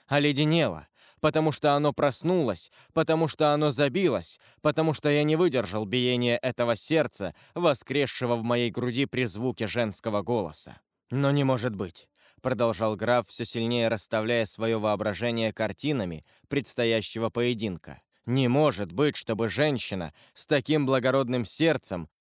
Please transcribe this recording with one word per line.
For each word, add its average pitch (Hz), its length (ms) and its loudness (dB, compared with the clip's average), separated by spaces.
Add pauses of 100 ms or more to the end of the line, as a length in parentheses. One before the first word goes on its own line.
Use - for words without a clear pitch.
оледенело, 147 800 2 (320)
потому 156 320 2
что 143 240 2
оно 147 160 2
проснулось, 147 800 0 (200)
потому 160 360 2
что 147 260 2
оно 151 160 2
забилось, 135 720 0 (200)
потому 160 320 2
что - 160 -2
я 147 140 4
не 151 140 2
выдержал 110 480 0
биения 123 540 2
этого 120 360 0
сердца, 120 600 -2 (200)
воскресшего 131 800 0
в 117 80 -2
моей 120 280 0
груди 123 360 -2
при 127 200 -2
звуке 110 420 -4
женского 104 540 -2
голоса. 98 580 -6 (300)
«Но 139 200 2
не 143 140 4
может 123 320 0
быть», 95 320 -8 (340)
продолжал 110 540 0
граф, 117 320 0
всё - 160 -8
сильнее 117 440 0
расставляя 113 560 0
своё 113 360 -2
воображение 107 720 -2
картинами 104 720 -4 (240)
предстоящего 113 840 -2
поединка. 110 720 -4 (240)
«Не 127 220 2
может 120 440 2
быть, 139 240 0
чтобы 113 320 -2
женщина 104 640 -2 (220)
с - 120 -14
таким 147 400 2
благородным 127 580 2
сердцем 127 640 -2 (120)